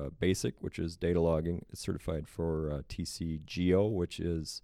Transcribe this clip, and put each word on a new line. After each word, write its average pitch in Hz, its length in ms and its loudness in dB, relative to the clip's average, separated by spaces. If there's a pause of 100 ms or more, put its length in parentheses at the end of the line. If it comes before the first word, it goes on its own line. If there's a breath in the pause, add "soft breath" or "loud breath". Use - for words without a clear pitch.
uh, 69 40 -6 (100)
basic, - 420 2
which - 180 -8
is 85 180 -4
data 87 240 4
logging. 82 480 2
It's - 120 -14
certified 80 460 -4
for, 80 440 -2
uh, 71 180 -4
T 87 160 -6
C 80 400 -4
G 90 280 4
O, 98 120 6
which 92 340 -2
is, 82 440 -2